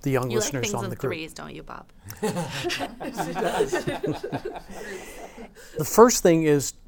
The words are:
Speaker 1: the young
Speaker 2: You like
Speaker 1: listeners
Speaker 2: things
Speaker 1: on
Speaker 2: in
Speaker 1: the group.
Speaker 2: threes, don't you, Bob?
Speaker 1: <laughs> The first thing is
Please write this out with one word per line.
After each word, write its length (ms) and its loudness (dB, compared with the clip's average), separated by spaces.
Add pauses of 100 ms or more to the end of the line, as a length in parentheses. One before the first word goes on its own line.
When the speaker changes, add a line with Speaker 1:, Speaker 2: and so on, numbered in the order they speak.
Speaker 1:
the 80 0
young 180 0
Speaker 2:
You 80 0
like 80 0
Speaker 1:
listeners 200 -4
Speaker 2:
things 100 -2
Speaker 1:
on 80 -2
Speaker 2:
in 80 -4
Speaker 1:
the 40 -8
group. 160 -2
Speaker 2:
threes, 220 -8
don't 220 -12
you, 80 -14
Bob? 280 -16 (300)
Speaker 1:
<laughs> 0 - (3500)
The 80 0
first 360 8
thing 220 8
is 300 4 (140)